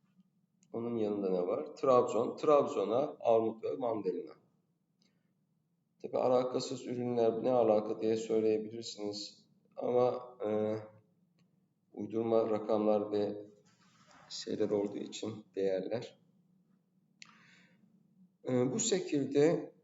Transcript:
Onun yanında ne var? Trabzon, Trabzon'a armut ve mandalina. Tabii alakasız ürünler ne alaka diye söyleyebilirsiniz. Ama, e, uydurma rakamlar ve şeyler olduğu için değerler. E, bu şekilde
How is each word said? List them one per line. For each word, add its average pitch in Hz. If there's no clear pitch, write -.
Onun 117
yanında 104
ne 90
var? 120
Trabzon, 123
Trabzon'a 135
armut 113
ve -
mandalina. 107
Tabii -
alakasız 127
ürünler 120
ne 127
alaka 110
diye 110
söyleyebilirsiniz. 110
Ama, 123
e, 107
uydurma 113
rakamlar 107
ve 104
şeyler 104
olduğu 104
için -
değerler. 95
E, 127
bu 220
şekilde 147